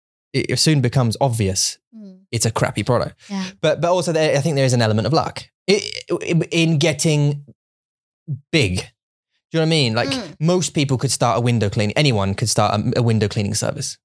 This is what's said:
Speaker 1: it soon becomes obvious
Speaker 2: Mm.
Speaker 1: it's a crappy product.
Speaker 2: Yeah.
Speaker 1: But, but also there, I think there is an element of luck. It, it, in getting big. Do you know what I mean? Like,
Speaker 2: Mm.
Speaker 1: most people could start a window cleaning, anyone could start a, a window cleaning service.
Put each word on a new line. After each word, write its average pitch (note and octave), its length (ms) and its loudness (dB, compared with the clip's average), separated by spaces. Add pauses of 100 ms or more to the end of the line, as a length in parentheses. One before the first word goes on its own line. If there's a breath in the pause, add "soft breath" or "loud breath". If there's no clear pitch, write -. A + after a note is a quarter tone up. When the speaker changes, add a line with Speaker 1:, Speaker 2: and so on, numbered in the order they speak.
(340)
Speaker 1:
it C3 260 -2
soon D3+ 220 4
becomes A#2 380 2
obvious A2 580 0 (180)
Speaker 2:
Mm. F#3+ 260 -20 (100)
Speaker 1:
it's A2+ 140 -2
a A2+ 60 2
crappy - 320 -2
product. A2+ 320 -2 (140)
Speaker 2:
Yeah. G3 160 -6 (160 loud breath)
Speaker 1:
But, D#3 180 0
but E3+ 120 0
also F3+ 200 0
there, D#3 240 2
I C#3 60 0
think D#3 140 -2
there C3+ 100 2
is B2 80 2
an A#2+ 80 2
element G#2+ 240 2
of C#3 80 0
luck. - 340 -2 (200)
It, G3+ 160 2 (260)
it, E3 420 -2
in E3 280 2
getting D3 640 0 (1080)
big. G2+ 260 2
Do - 60 -6 (680)
you D#3+ 80 0
know - 20 2
what D#3+ 60 2
I - 20 2
mean? C#3 240 2
Like, B2 160 0
Speaker 2:
Mm. A3 300 -6
Speaker 1:
most E3+ 340 0
people C3+ 240 0
could B2+ 140 -2
start A#2 260 0
a A#2+ 40 0
window A#2 280 0
cleaning, G#2 260 -2
anyone G#2+ 380 2
could G#2 160 -2
start G#2 300 0
a, A#2+ 200 0
a B2 40 2
window A2 240 2
cleaning G2+ 260 -4
service. - 520 -6